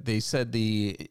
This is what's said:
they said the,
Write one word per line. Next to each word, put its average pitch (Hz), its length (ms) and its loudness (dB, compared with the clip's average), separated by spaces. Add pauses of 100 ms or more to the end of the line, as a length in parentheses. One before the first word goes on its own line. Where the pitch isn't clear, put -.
they 110 200 0
said 123 320 0
the, 107 440 2 (140)